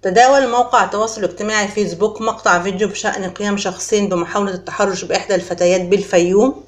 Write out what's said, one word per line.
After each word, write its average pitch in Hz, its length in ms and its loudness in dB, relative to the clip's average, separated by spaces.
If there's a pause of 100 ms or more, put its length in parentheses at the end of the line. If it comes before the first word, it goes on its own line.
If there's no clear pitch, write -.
تداول 254 460 4
موقع 240 360 2
التواصل 208 400 -4
الاجتماعي 208 440 -2
فيسبوك 202 520 -4
مقطع 214 420 0
فيديو 196 260 -2
بشأن 202 420 -6
قيام 202 260 -4
شخصين 202 520 -2
بمحاولة 185 460 -2
التحرش 190 500 -4
بإحدى 180 300 -2
الفتيات 180 460 2
بالفيوم. 196 880 2